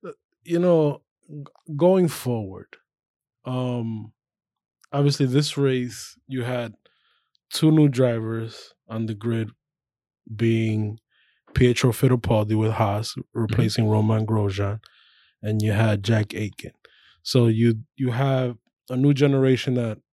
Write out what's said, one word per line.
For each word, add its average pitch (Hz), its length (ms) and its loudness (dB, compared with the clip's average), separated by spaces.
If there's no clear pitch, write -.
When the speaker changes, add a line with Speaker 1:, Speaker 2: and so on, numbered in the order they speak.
Speaker 1:
Uh, 165 60 -12
you 170 160 -2
know, 165 420 2
g-, 147 140 -14
going 180 320 4
forward, 104 680 -6
um, 120 680 -6
obviously 143 360 2
this 143 300 0
race, 127 600 -2
you 131 160 -6
had 120 300 -6
two 160 200 2
new 156 180 6
drivers 113 840 -2
on 113 180 -6
the 110 100 -6
grid 110 360 -4
being 110 640 0
Pietro 123 380 4
Fittipaldi 113 680 0
with 110 160 0
Haas, 104 400 -2
Speaker 2:
Mm-hmm. - 260 -10
Speaker 1:
replacing 110 480 0
Romain 110 380 2
Grosjean, 104 540 -2
and 107 180 -2
you 107 120 0
had 104 300 0
Jack 107 300 0
Aitken. - 380 -10
So 120 240 2
you, 113 320 2
you 127 160 -4
have 131 440 -2
a 127 60 -6
new 143 180 4
generation 135 600 2
that 117 220 -4